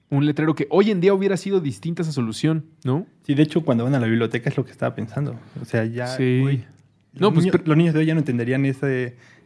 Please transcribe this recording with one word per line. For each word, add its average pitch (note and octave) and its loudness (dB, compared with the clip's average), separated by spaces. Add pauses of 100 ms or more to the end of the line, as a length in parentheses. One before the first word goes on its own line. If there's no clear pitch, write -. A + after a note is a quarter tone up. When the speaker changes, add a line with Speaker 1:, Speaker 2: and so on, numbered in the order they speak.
Speaker 1:
un C#3+ 2
letrero D3+ 2
que C#3+ -4
hoy G3+ 4
en F3+ 0
día G3 4
hubiera G3 0
sido G3 -2
distinta E3 -6
esa D#3+ -4
solución, C#3+ -2 (180)
¿no? C3+ -2 (180)
Speaker 2:
Sí, C#3+ -2
de D3 4
hecho, D#3+ 0
cuando A#2 2
van C3+ 0
a C3+ 2
la A#2 0
biblioteca A#2 0
es - -4
lo C3 -2
que - -20
estaba B2 -6
pensando. A2+ -6 (220)
O A#2+ -10
sea, A2+ -2
ya, A#2+ -6
Speaker 1:
Sí. B2+ 0
Speaker 2:
güey, C#3 0 (560)
Speaker 1:
No, F#3 2
Speaker 2:
los G#3+ 4
Speaker 1:
pues, E3 4
Speaker 2:
niños, F#3 0
Speaker 1:
pero - 0
Speaker 2:
los D3+ 4
niños E3 4
de D3+ 2
hoy D#3+ 2
ya D#3+ 0
no D#3+ 2
entenderían C3 0
ese, C3 -4 (300)